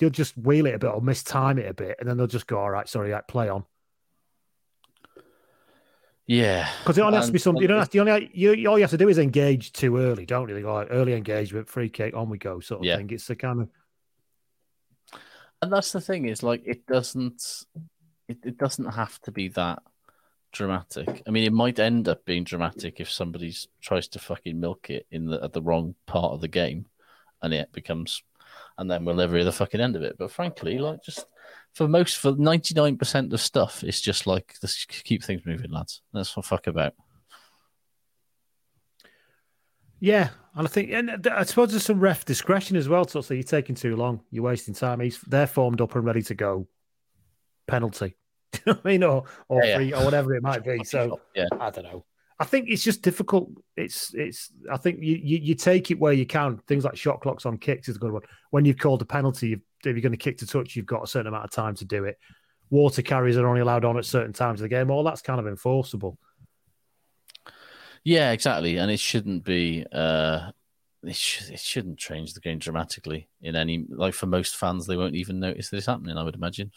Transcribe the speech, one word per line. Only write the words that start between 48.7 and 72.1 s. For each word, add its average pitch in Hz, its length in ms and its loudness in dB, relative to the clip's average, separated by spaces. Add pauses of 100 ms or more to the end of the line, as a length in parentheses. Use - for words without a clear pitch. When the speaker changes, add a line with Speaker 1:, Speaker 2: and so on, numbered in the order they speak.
Speaker 1:
what - 140 0
I - 20 2
mean, 190 160 4
or, 135 200 4 (240)
or 127 140 4
Speaker 2:
Yeah, 117 60 6
yeah. 101 80 4
Speaker 1:
free, 135 160 0
or 131 120 2
whatever 139 300 2
it 120 80 -2
might 127 220 -2
be. 123 60 -2
Speaker 2:
Fucking 120 160 -2
Speaker 1:
So 120 240 0
Speaker 2:
shot, 95 100 -8 (160)
yeah. 90 100 0 (140)
Speaker 1:
I 117 100 -4
don't 92 140 -10
know. 87 220 -16 (320)
I 156 80 -2
think 247 240 0
it's 220 120 -2
just 220 200 0
difficult. - 480 0 (260)
It's, - 380 -8
it's. - 360 -8 (220)
I 131 60 -2
think - 240 0
you, 160 200 0
you, 151 200 0
you 156 120 0
take 180 360 2
it 170 80 -2
where 151 160 4
you 131 100 4
can. 135 320 -2 (100)
Things 143 180 2
like - 120 -4
shot - 240 -2
clocks - 240 -4
on 113 140 -4
kicks 135 320 -4
is 107 60 -8
a - 20 -16
good 117 140 -4
one. 104 100 -6 (280)
When 143 140 6
you've 135 140 6
called 131 240 4
a - 20 -4
penalty, 135 460 -2
you've, 107 100 -4 (240)
if - 100 -8
you're 117 60 -2
gonna 117 160 6
kick 131 220 -4
to 113 80 -10
touch, 123 300 -2
you've 104 100 -4
got 117 180 -2
a - 20 -10
certain 113 200 -2
amount 107 180 -4
of 104 60 -12
time 110 260 -2
to - 80 -12
do 101 200 -2
it. 101 140 -6 (520)
Water 139 320 6
carriers 127 340 4
are 123 100 4
only 123 140 4
allowed 120 240 4
on 117 140 2
at 117 80 -4
certain 113 260 0
times 117 280 -2
of - 20 -6
the 110 80 -4
game. 131 200 2
All 143 140 2
that's 156 160 -2
kind 131 180 -4
of 107 80 -4
enforceable. 107 720 -4 (1800)
Speaker 2:
Yeah, 151 300 6
exactly. 87 460 2
And 95 120 2
it 104 100 0
shouldn't 101 440 -2
be, 85 480 0
uh, 80 600 0 (500)
it 82 120 -10
sh-, - 360 -4
it - 100 -14
shouldn't 92 380 -8
change 80 340 -10